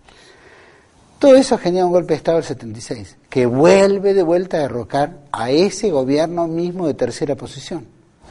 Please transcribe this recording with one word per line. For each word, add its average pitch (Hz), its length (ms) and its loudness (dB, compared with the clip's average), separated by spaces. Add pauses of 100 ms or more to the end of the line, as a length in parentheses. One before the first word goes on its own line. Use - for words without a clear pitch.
(1200)
Todo 269 160 8
eso 254 220 4
genera 180 280 0
un 175 60 0
golpe 175 220 0
de - 20 -2
Estado 165 220 0
del 156 60 -4
setenta 117 340 -10
y 120 40 -16
seis, 113 340 -12 (140)
que 127 160 2
vuelve 190 680 4
de 190 100 2
vuelta 180 320 0
a 160 40 -2
derrocar 139 600 -4 (100)
a 117 220 -4
ese 190 400 0
gobierno 156 560 -2
mismo 170 400 -4
de 135 60 -2
tercera 127 420 -4
posición, 135 500 -14 (440)